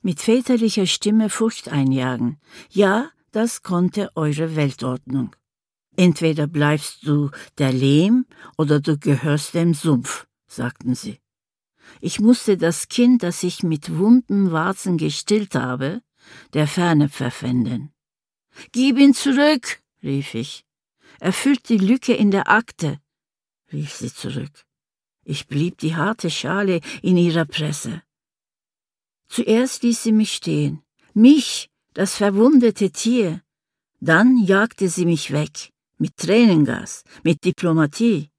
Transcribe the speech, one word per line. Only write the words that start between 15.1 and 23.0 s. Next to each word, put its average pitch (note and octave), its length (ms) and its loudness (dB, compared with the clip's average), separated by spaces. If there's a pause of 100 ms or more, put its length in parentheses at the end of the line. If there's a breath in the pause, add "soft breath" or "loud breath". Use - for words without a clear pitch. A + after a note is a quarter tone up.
habe, C3+ 480 -4 (500 loud breath)
der D3+ 140 0
Ferne D#3 420 2
verpfänden. B2 840 -4 (800 loud breath)
„Gib B3+ 260 0
ihn C#4 160 8
zurück“, C#4+ 680 0 (200)
rief C#3 320 -6
ich. - 300 -10 (560 soft breath)
„Er F#3 120 -2
füllt - 360 -2
die A3+ 100 2
Lücke A3 360 2
in G3+ 160 2
der B3 180 0
Akte“, F3 520 0 (720)